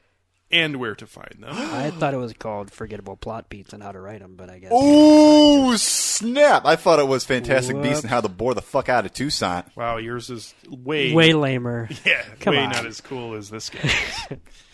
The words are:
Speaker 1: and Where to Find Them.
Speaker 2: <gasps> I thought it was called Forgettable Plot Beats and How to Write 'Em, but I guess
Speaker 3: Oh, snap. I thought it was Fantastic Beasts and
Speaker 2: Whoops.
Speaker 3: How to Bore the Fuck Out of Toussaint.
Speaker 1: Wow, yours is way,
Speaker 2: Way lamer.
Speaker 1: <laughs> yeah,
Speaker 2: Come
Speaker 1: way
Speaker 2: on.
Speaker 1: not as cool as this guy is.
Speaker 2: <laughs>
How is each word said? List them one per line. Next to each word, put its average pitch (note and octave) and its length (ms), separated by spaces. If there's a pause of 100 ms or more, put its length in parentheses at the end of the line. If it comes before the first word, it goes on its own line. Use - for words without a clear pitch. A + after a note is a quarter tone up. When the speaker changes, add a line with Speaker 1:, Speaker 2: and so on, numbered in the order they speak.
(520)
Speaker 1:
and D#3 260
Where A2+ 180
to A2+ 120
Find - 320
Them. A#2 100
Speaker 2:
<gasps> D3+ 60
I C#4 360
thought E3+ 220
it C4 40
was A#3 160
called G#2 380
Forgettable G2+ 460
Plot A2 320
Beats G2+ 240
and G#2 80
How G2+ 100
to F#2+ 80
Write G2 220
'Em, F#2+ 140
but B2+ 140
I F#3 100
guess F#3 140
Speaker 3:
Oh, D4 1040
snap. A#3 880
I D#3+ 100
thought D#3+ 240
it C#3 80
was C3 180
Fantastic B2+ 500
Beasts C#3+ 280
and - 0
Speaker 2:
Whoops. - 20
Speaker 3:
How A#2+ 160
to G#2+ 80
Bore G#2+ 240
the G2 80
Fuck - 280
Out A#2+ 160
of - 80
Toussaint. G#2 520 (100)
Speaker 1:
Wow, A#2 220
yours A#2 320
is A#2 240 (160)
way, C3+ 440
Speaker 2:
Way D#3+ 200
lamer. B2 640
Speaker 1:
<laughs> - 80
yeah, D3 180 (160)
Speaker 2:
Come E3+ 160
Speaker 1:
way C#3+ 80
Speaker 2:
on. A#3+ 80
Speaker 1:
not A#2+ 140
as A2 160
cool A#2+ 340
as G#2 140
this A2 200
guy - 140
is. - 600
Speaker 2:
<laughs> - 40 (260)